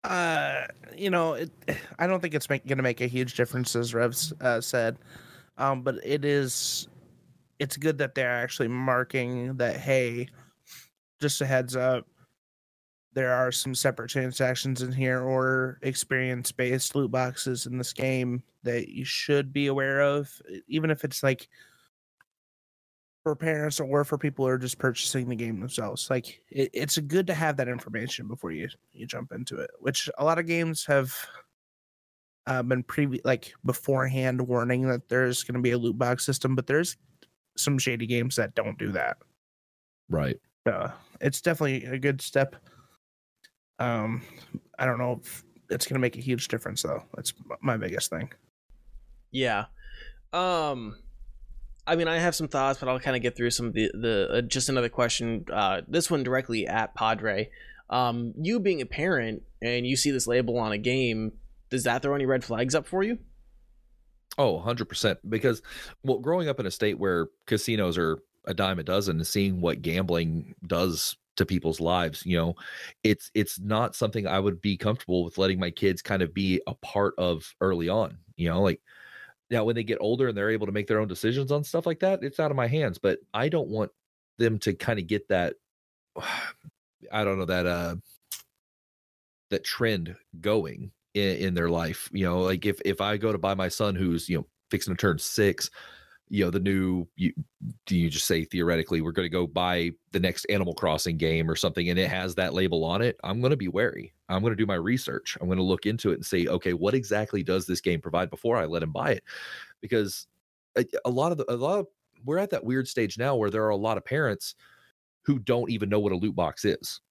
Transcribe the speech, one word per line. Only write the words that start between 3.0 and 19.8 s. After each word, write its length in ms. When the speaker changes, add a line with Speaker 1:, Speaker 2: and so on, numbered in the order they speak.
Speaker 1:
a 60
huge 280
difference, 420
as 180
Rev's, 460
uh, 200
said. 380
Um, 260
but 220
it 200
is, 640
it's 160
good 220
that 180
they're 120
actually 380
marking 920
that, 180
"Hey, 540
just 200
a 60
heads 300
up, 320
there 200
are 200
some 240
separate 340
transactions 720
in 80
here 300
or 600
experience-based 1120
loot 160
boxes 540
in 120
this 140
game 500
that 240
you 160
should 480
be 160
aware 320